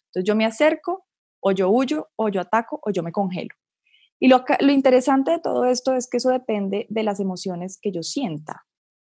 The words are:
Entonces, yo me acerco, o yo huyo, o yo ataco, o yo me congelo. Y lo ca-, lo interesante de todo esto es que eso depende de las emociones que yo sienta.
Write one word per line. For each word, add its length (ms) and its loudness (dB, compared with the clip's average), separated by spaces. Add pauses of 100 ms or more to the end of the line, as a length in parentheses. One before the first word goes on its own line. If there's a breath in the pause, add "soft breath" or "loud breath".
Entonces, 200 -6
yo 80 2
me 120 2
acerco, 580 0 (360)
o 120 2
yo 160 2
huyo, 480 0
o 140 -2
yo 100 -2
ataco, 420 -2
o 80 -4
yo 120 -4
me 100 -8
congelo. 420 -6 (640)
Y 100 4
lo 180 8
ca-, 140 2
lo 120 4
interesante 600 4
de 60 0
todo 280 -2
esto 260 0
es 160 -4
que 80 -4
eso 140 0
depende 580 -2
de 140 -4
las 180 -2
emociones 600 -6
que 120 -4
yo 100 -6
sienta. 600 -6 (440)